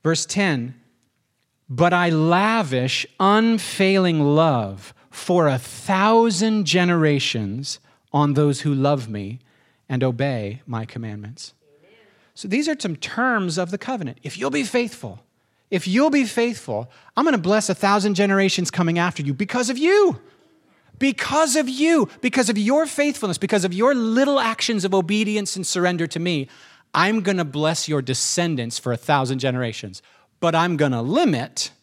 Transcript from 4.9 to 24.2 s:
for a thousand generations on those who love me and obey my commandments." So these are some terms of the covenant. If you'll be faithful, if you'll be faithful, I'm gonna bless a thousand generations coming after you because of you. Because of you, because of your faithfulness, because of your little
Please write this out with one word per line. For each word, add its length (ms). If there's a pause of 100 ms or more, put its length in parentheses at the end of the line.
for 380
a 100
thousand 1040
generations 1120 (320)
on 220
those 300
who 120
love 340
me 300 (480)
and 160
obey 640
my 200
commandments." 680 (840)
So 140
these 200
are 100
some 180
terms 600
of 120
the 80
covenant. 440
If 160
you'll 120
be 140
faithful, 600 (460)
if 160
you'll 240
be 140
faithful, 680 (260)
I'm 80
gonna 140
bless 300
a 60
thousand 400
generations 580
coming 260
after 240
you 100
because 380
of 80
you. 400 (800)
Because 560
of 140
you, 400 (120)
because 280
of 100
your 280
faithfulness, 520
because 260
of 80
your 220
little 460